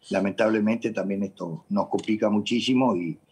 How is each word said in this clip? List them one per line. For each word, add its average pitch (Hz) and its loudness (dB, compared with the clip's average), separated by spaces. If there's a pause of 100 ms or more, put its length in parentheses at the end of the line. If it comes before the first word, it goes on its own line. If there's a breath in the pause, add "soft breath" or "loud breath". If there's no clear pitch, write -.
(100)
lamentablemente, 110 0
también 98 -4
esto 87 -8
nos 98 0
complica 107 0
muchísimo 120 2
y, 85 -4 (140 soft breath)